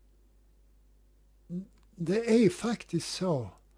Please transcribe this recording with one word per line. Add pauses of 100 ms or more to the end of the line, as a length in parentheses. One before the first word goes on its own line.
(2000)
det
är
faktiskt
så (280)